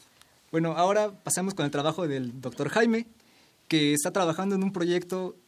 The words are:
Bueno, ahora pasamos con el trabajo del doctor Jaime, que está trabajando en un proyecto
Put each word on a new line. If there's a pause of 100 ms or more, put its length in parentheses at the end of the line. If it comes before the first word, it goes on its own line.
(500)
Bueno,
ahora
pasamos
con
el
trabajo
del
doctor
Jaime, (640)
que
está
trabajando
en
un
proyecto (120)